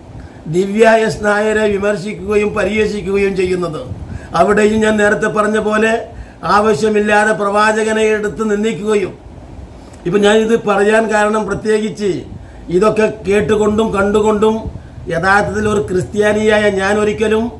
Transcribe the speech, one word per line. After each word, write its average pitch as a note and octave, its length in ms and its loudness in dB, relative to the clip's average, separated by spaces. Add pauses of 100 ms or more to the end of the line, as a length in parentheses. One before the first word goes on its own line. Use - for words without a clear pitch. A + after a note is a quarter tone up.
(460)
ദിവ്യ G3 420 2
എസ് A3 360 2
നായരെ G#3+ 440 2
വിമർശിക്കുകയും G#3 880 -2
പരിഹസിക്കുകയും G3+ 840 0
ചെയ്യുന്നത്. F3+ 440 -2 (540)
അവിടെയും G#3 460 4
ഞാൻ G#3+ 160 2
നേരത്തെ G#3 300 2
പറഞ്ഞ G#3+ 320 0
പോലെ G#3+ 500 0 (360)
ആവശ്യമില്ലാതെ G#3 880 2
പ്രവാചകനെ G#3+ 720 0
എടുത്ത് G#3+ 480 0
നിന്ദിക്കുകയും. G#3 680 -2 (880)
ഇപ്പം F#3+ 140 0
ഞാനിത് A3 460 2
പറയാൻ G#3 460 2
കാരണം G#3+ 340 0
പ്രത്യേകിച്ച് G3+ 760 -2 (460)
ഇതൊക്കെ G#3+ 440 0 (160)
കേട്ടുകൊണ്ടും G#3 640 0
കണ്ടുകൊണ്ടും G#3 840 0 (300)
യഥാർത്ഥത്തിൽ G3 600 0
ഒരു G#3 220 0
ക്രിസ്ത്യാനിയായ G#3 800 2
ഞാൻ G3 280 0
ഒരിക്കലും G#3+ 600 0